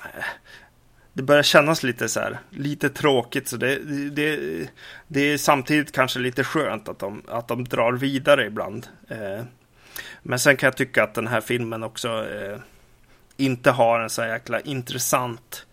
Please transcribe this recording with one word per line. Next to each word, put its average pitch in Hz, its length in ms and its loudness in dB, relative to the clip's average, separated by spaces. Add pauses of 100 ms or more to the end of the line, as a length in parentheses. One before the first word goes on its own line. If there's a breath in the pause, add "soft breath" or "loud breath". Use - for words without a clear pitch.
(1120 loud breath)
det 135 100 -6
börjar 147 200 6
kännas 156 400 6
lite 120 260 -2
så - 100 -2
här, 107 200 -4 (100)
lite 143 400 -2
tråkigt, 135 580 2
så 120 100 -6
det, 127 180 0 (340)
det, 147 300 -2 (680 loud breath)
det 139 140 0
är 147 160 4
samtidigt 147 540 2
kanske 127 280 0
lite 127 240 0
skönt 110 460 -2
att - 100 -12
de, 98 280 -8
att 120 200 -6
de 123 160 -2
drar 123 300 2
vidare 139 520 4
ibland. 104 420 -8 (220)
Eh, 107 340 -8 (800 loud breath)
men 123 160 -2
sen 139 180 6
kan 139 100 2
jag 131 100 0
tycka 123 260 0
att 107 100 -4
den 113 140 -4
här 117 140 0
filmen 113 420 -4
också, 110 460 -6
eh, 101 280 -10 (800 soft breath)
inte 131 340 2
har 117 280 4
en 113 100 -4
så - 120 -4
jäkla 113 400 -2
intressant 123 1120 -4